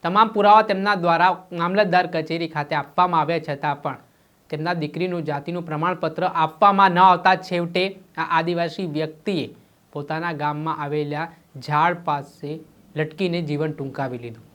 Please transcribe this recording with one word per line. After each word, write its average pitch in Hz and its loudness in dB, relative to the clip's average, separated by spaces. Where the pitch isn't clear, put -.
તમામ 202 4
પુરાવા 214 6
તેમના 202 0
દ્વારા 175 2
મામલતદાર 180 2
કચેરી 165 -4
ખાતે 151 -4
આપવામાં 170 0
આવ્યા 156 0
છતાં 143 -6
પણ 135 -6
તેમના 160 -4
દીકરીનું 170 -4
જાતિનું 170 -6
પ્રમાણપત્ર 165 -4
આપવામાં 190 4
ન 170 0
આવતા 185 6
છેવટે 180 -2
આ 165 -6
આદિવાસી 170 -2
વ્યક્તિએ 156 -4
પોતાના 156 -6
ગામમાં 147 -4
આવેલા 147 -4
ઝાડ 151 2
પાસે 147 -6
લટકીને 170 -2
જીવન 151 -4
ટૂંકાવી 135 -8
લીધું. 117 -16